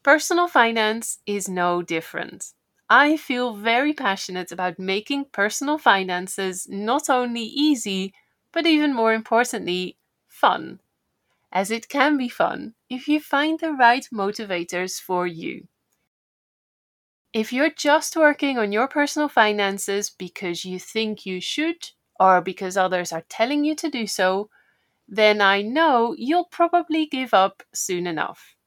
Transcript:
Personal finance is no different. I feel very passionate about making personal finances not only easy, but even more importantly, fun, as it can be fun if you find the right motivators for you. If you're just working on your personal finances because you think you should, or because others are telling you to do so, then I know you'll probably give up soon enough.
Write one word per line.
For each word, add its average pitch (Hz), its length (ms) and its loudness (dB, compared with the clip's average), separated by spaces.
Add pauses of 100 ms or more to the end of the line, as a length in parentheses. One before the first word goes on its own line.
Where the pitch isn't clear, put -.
Personal 339 460 2
finance 226 800 0
is 202 200 -4
no 175 360 0
different. - 720 -8 (360)
I 285 260 6
feel 247 380 -4
very 233 400 0
passionate 190 580 -4
about 180 280 -4
making 208 460 -4
personal 269 520 -2
finances 190 920 0
not 226 440 -2
only 240 320 -2
easy, 220 720 -2 (360)
but 330 140 -2
even 302 260 4
more 226 220 2
importantly, 220 840 -2 (300)
fun, - 520 0 (720)
as 196 180 -2
it 226 200 -6
can 285 280 2
be 247 100 -2
fun - 460 -4 (160)
if 254 180 -8
you 302 120 2
find 302 400 0
the 320 120 -4
right 254 400 4
motivators 185 880 -4
for 180 280 -2
you. 165 400 -10 (1600)
If 220 220 -4
you're 285 160 2
just 302 460 0
working 294 420 2
on 208 140 -2
your 226 160 0
personal 294 420 -2
finances 202 800 0
because 175 560 -8
you 185 140 -8
think 214 440 -6
you 185 160 -6
should, 320 500 -6 (300)
or 185 220 6
because 185 340 -6
others 180 360 0
are 165 180 -8
telling 294 340 -2
you 302 120 0
to 302 160 -6
do 233 160 -4
so, 190 420 0 (580)
then 208 320 4
I 202 220 4
know 240 560 2
you'll 311 280 0
probably 339 600 0
give 262 300 -2
up 190 260 4 (120)
soon 180 340 -4
enough. - 480 -6 (120)